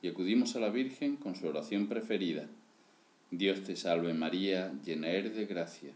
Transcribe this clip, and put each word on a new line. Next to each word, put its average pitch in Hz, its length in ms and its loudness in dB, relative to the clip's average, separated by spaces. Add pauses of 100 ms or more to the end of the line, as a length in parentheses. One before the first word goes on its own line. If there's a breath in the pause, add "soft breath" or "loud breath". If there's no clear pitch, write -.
y 90 40 0
acudimos 95 480 2
a 123 40 -2
la 110 100 4
Virgen 131 460 0
con 98 200 -6
su - 120 -6
oración 78 400 0
preferida. 95 600 -2 (840 soft breath)
Dios 95 320 2
te 95 120 -4
salve 85 380 2
María, 92 580 2 (140)
llena 78 220 -2
eres 98 280 0
de 107 120 -2
gracia 82 480 -6